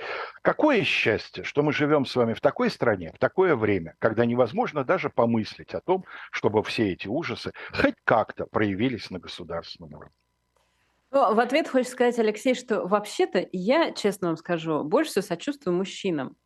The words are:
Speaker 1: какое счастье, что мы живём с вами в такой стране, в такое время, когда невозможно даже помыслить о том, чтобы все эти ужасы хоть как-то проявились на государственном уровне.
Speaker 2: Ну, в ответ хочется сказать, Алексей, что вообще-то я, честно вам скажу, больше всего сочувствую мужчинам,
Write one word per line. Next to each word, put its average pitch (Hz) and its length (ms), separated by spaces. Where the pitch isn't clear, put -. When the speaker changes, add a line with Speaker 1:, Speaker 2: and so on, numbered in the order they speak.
Speaker 1:
какое 226 400
счастье, - 600
что 147 200
мы 143 100
живём 147 320
с - 100
вами 117 200
в - 60
такой 214 280
стране, 98 460
в - 20
такое 175 380
время, 101 420
когда 113 280
невозможно 127 580
даже 151 260
помыслить 117 640
о - 80
том, 135 240
чтобы 107 300
все 104 300
эти 85 160
ужасы 135 440
хоть - 320
как-то - 420
проявились 107 640
на 92 80
государственном 82 800
уровне. - 180
Speaker 2:
Ну, 220 200
в 214 40
ответ 269 300
хочется 254 240
сказать, 240 240
Алексей, 226 380
что 214 320
вообще-то 208 640
я, 240 400
честно 190 380
вам 160 80
скажу, 160 460
больше 233 280
всего 202 100
сочувствую 180 560
мужчинам, 180 680